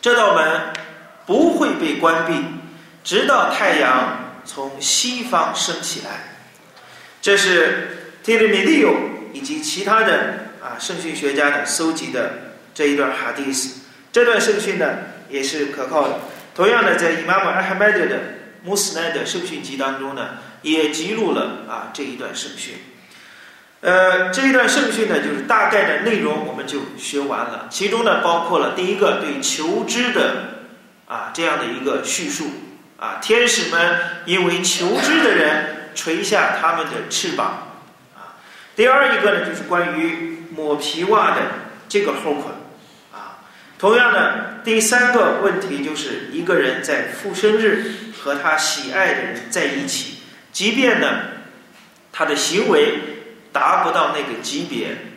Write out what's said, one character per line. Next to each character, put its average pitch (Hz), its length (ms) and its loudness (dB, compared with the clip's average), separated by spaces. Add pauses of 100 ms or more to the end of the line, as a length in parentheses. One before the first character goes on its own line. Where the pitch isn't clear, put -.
这 240 140 4
道 208 180 4
门 160 400 0 (520)
不 294 320 4
会 277 160 2
被 151 220 -2
关 165 300 2
闭， 160 200 -2 (580)
直 226 240 0
到 240 260 4
太 175 260 2
阳 127 540 0 (120)
从 139 340 -10
西 240 440 -2
方 170 300 0
升 - 280 -4
起 - 240 -8
来。 - 320 -12 (840)
这 202 140 4
是 - 800 0 (120)
Tirmidhi 214 640 4 (460)
以 - 80 -12
及 - 200 -6
其 - 220 -6
他 220 200 4
的 - 440 0 (140)
啊 117 180 -10
圣 - 220 -8
训 160 120 -6
学 139 200 -2
家 147 160 4
呢 - 160 0
搜 160 260 0
集 131 220 -6
的 - 400 -6 (200)
这 151 120 0
一 143 100 4
段 135 160 2
哈 120 240 -4
迪 135 160 -4
斯。 - 300 -6 (320)
这 240 100 6
段 233 160 4
圣 208 180 2
训 196 220 -2
呢 131 200 0 (300)
也 135 140 -4
是 143 220 -2
可 135 220 -6
靠 143 200 2
的。 - 120 -4 (360)
同 185 140 6
样 233 160 4
的， 175 100 4
在 165 160 2
伊 160 140 -2
玛 185 140 4
目 170 100 2
阿 185 120 0
哈 185 140 0
迈 208 160 4
德 180 140 2
的 135 140 -2 (440)
穆 175 100 -4
斯 190 260 -2
奈 165 100 -2
的 143 160 -2
圣 175 200 -4
训 151 160 -8
集 135 140 -10
当 135 240 -4
中 139 160 -8
呢， 113 220 -8 (240)
也 156 300 2
记 170 220 -4
录 202 200 0
了 - 360 -4
啊 113 240 -10
这 - 80 -10
一 131 140 -8
段 120 180 -10
圣 - 240 -10
训。 - 180 -12 (1080)
呃， 185 480 4
这 269 160 0
一 269 60 6
段 254 160 6
圣 - 240 2
训 220 160 0
呢， 165 120 2
就 - 140 -2
是 - 140 -4
大 220 220 4
概 208 160 4
的 - 160 -2
内 214 180 2
容 151 260 -2
我 127 60 -8
们 135 160 -8
就 139 140 -4 (160)
学 - 240 -4
完 131 180 -2
了。 117 300 -6
其 202 180 -2
中 226 160 2
呢， 196 180 4
包 170 200 2
括 170 180 2
了 131 160 0
第 180 120 0
一 202 80 2
个 180 260 2
对 139 180 -4
求 170 460 -2
知 240 260 0
的 - 540 -2 (420)
啊 110 260 -10
这 165 80 -4
样 160 160 0
的 - 60 -4
一 127 220 -6
个 123 180 -2
叙 165 260 -6
述 - 220 -6 (460)
啊， - 240 -8
天 240 260 4
使 220 220 0
们 170 300 2 (260)
因 180 180 2
为 175 180 0
求 185 400 0
知 320 220 2
的 220 100 4
人 156 600 0
垂 165 260 -4
下 - 380 2
他 165 140 2
们 160 140 -4
的 120 220 -6
翅 - 280 -4
膀 - 340 -4 (420)
啊。 - 220 -20 (400)
第 220 100 4
二 262 300 6
一 - 60 0
个 202 100 4
呢， - 140 0
就 165 100 -6
是 - 80 -8
关 175 340 0
于 165 460 -4 (100)
抹 151 220 -2
皮 160 300 -4
袜 196 260 4
的 - 100 0 (460)
这 202 140 2
个 147 200 0
后 151 120 -2
款 - 220 -6 (580)
啊。 - 340 -18 (320)
同 208 160 6
样 240 160 6
的， - 500 0
第 226 200 2
三 247 320 4
个 208 280 4
问 190 160 2
题 143 280 -4
就 151 100 -4
是 131 380 -6
一 165 80 -4
个 - 140 2
人 131 280 2
在 127 300 -2
复 196 200 -8
生 214 200 4
日 214 400 2 (280)
和 139 140 -2
他 156 220 2
喜 - 340 -4
爱 190 220 2
的 - 80 -2
人 - 280 -8
在 170 140 -2
一 139 240 -2
起， - 300 -6 (340)
即 214 220 0
便 233 260 4
呢 156 80 2 (1040)
他 - 140 0
的 147 100 0
行 165 320 0
为 151 360 4 (500)
达 147 300 2
不 160 80 0
到 165 220 2
那 147 80 -4
个 117 220 -8
级 160 260 -6
别 113 280 -6 (200)